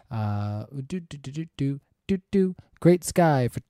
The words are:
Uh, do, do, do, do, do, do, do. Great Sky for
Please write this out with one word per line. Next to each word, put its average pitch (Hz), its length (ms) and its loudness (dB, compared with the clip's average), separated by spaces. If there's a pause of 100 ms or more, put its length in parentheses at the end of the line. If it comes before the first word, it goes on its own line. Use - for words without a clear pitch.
Uh, 104 580 -4 (200)
do, 185 140 -8
do, 165 160 -16
do, 139 140 -14
do, 156 140 -8 (120)
do, 139 220 -2 (280)
do, 196 100 0 (140)
do. 190 240 2 (240)
Great 170 240 6
Sky 143 460 2
for - 100 -8 (100)